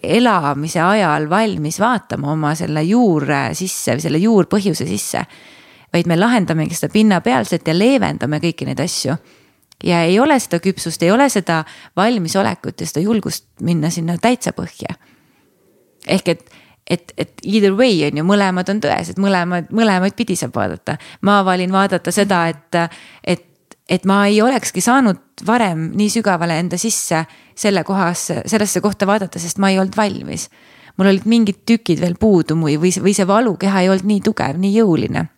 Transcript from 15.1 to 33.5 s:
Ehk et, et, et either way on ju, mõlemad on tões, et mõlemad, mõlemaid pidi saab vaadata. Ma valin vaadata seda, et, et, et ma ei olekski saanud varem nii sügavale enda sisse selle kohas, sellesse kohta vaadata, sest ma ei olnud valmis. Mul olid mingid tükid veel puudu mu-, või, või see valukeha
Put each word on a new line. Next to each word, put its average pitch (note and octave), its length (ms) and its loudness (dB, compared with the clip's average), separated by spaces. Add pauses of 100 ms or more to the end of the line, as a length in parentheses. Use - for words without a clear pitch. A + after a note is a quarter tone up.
Ehk F3+ 260 -2
et, - 100 -6 (440)
et, - 300 -6
et - 280 -10
either G3 320 2
way G#3+ 300 2
on D3 140 -4
ju, E3 40 -2
mõlemad F#3+ 480 0
on G#3+ 100 -2
tões, E3+ 300 -2
et F#3+ 80 -4
mõlemad, F3+ 520 -2
mõlemaid G3 440 2
pidi A3+ 200 -2
saab B2 200 -6
vaadata. F#2+ 400 -4 (280)
Ma G3+ 200 4
valin F#3 280 0
vaadata F#3+ 400 0
seda, G3 300 2 (100)
et, D#3 240 -6 (480)
et, F3 220 -2 (420)
et F#3 200 0
ma G3+ 200 4
ei G#3+ 120 4
olekski A#3 440 0
saanud A#3+ 640 0
varem F3+ 500 0
nii G3+ 160 0
sügavale E3+ 480 0
enda F3 160 -4
sisse E3+ 480 -2 (320)
selle G3 300 0
kohas, F#3 400 -2 (180)
sellesse G3+ 400 -2
kohta G3 240 0
vaadata, G3 320 -2
sest E3+ 200 -6
ma F#3+ 120 2
ei F#3+ 80 2
olnud F#3+ 160 -2
valmis. F#3 520 -4 (480)
Mul F#3+ 120 4
olid G3 160 2
mingid A3 400 2
tükid F#3 360 2
veel F3 180 -2
puudu E3+ 400 4
mu-, D#3 100 0 (120)
või, F3+ 200 2
või G3 160 2
see F#3+ 100 2
valukeha G3 540 2